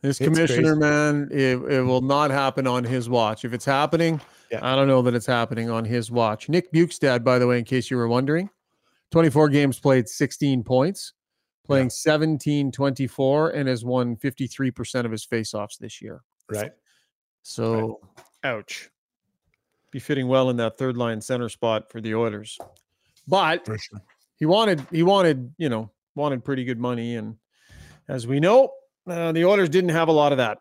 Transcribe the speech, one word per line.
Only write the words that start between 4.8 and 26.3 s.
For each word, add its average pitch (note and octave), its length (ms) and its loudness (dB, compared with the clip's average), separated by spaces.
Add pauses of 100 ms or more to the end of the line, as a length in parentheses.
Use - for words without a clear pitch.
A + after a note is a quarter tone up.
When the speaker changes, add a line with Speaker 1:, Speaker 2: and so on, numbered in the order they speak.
Speaker 1:
know C3 140 6
that A#2+ 120 2
it's A#2 120 -2
happening A#2 440 -2
on A2+ 140 -2
his A2+ 260 -4
watch. A2+ 380 0
Nick E3+ 240 0
Bukestad, C#3+ 520 2
by B2+ 140 4
the B2 80 4
way, B2 120 2
in A#2 60 -4
case B2 260 -2
you C3 60 -2
were A#2 120 0
wondering, C#3 420 0 (600)
twenty-four D#3 380 4
games C#3+ 320 2
played, C3 280 4
sixteen C3+ 540 -2
points, C3 520 -2 (500)
playing C3+ 220 2
Speaker 2:
Yeah. A#2+ 40 -2
Speaker 1:
seventeen D3+ 800 0
twenty-four C#3 800 0
and C#3 180 -4
has B2 160 -4
won B2 320 -2
fifty-three C3+ 540 -6
percent A#2+ 360 -6
of A2+ 60 -6
his A2 140 -10
faceoffs G#2+ 520 -6
this - 220 -16
year. - 220 -16 (280)
Speaker 2:
Right. G#2+ 220 -6 (680)
Speaker 1:
So, A2 580 -4 (440)
Speaker 2:
Right. C3+ 80 -2
Speaker 1:
ouch. - 380 -12 (1000)
Be C3 100 -12
fitting C3+ 260 -4
well B2+ 240 2
in A#2+ 60 -2
that A2+ 200 -2
third C3 200 -4
line A#2 240 -4
center A#2+ 280 -6
spot A2 420 -2
for A2+ 100 -12
the A2 160 -6
Oilers. G#2+ 420 -4 (720)
But E3+ 360 0
Speaker 2:
For G#2+ 140 -6
sure. G#2 240 -16 (340)
Speaker 1:
he - 80 -4
wanted, F#3 460 2
he E3 140 0
wanted, D#3+ 520 2
you D#3+ 120 -4
know, A2+ 240 -6 (240)
wanted C#3+ 280 -4